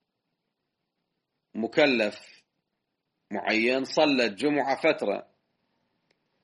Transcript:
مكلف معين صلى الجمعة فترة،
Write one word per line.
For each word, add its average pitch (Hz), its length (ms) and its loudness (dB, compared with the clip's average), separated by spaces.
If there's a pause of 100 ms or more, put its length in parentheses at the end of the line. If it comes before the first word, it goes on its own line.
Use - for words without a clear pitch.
(1600)
مكلف 113 880 0 (880)
معين 110 520 0
صلى 139 420 2
الجمعة 135 560 -2
فترة، 107 460 -2 (1160)